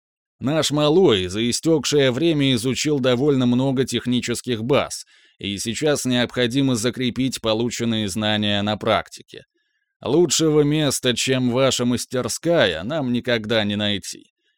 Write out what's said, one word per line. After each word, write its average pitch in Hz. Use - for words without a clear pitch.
Наш 143
малой 147
за 107
истекшее 143
время 143
изучил 131
довольно 127
много 127
технических 120
баз, 117
и 101
сейчас 131
необходимо 123
закрепить 120
полученные 110
знания 107
на 104
практике. -
Лучшего 151
места, 143
чем 127
ваша 127
мастерская, 123
нам 131
никогда 117
не 104
найти. 104